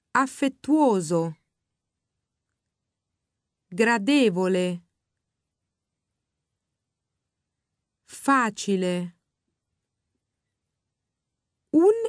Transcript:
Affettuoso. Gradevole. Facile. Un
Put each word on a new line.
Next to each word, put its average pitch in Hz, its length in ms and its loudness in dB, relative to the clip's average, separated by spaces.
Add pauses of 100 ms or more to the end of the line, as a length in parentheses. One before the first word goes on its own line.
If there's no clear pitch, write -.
(120)
Affettuoso. 233 1200 0 (2250)
Gradevole. 190 1160 0 (3250)
Facile. 185 1120 -4 (2500)
Un 359 240 4 (140)